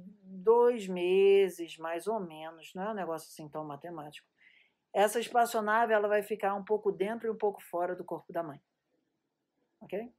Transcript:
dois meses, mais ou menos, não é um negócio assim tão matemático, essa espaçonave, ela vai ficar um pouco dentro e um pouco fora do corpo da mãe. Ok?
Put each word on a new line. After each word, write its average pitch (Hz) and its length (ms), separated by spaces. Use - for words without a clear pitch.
dois 214 640
meses, 185 920
mais 165 300
ou 214 140
menos, 160 520
não 185 120
é 214 80
um - 20
negócio 165 340
assim 151 200
tão 156 160
matemático, 151 680
essa 214 280
espaçonave, 226 720
ela 208 160
vai 208 120
ficar 202 340
um 202 100
pouco 208 260
dentro 214 380
e - 20
um 220 80
pouco 208 240
fora 180 320
do 175 100
corpo - 280
da 170 100
mãe. 151 180
Ok? 220 380